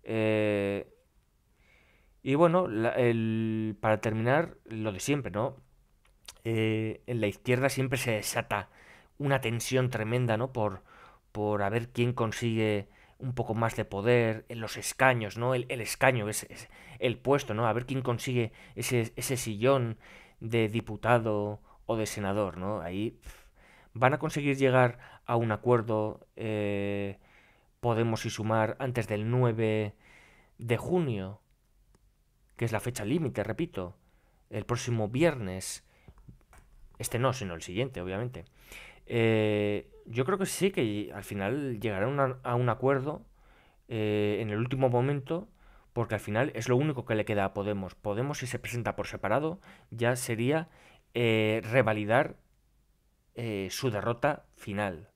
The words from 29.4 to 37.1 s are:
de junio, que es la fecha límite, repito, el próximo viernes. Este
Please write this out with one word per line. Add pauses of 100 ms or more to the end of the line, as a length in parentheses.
de
junio, (1160)
que
es
la
fecha
límite,
repito, (540)
el
próximo
viernes. (1120)
Este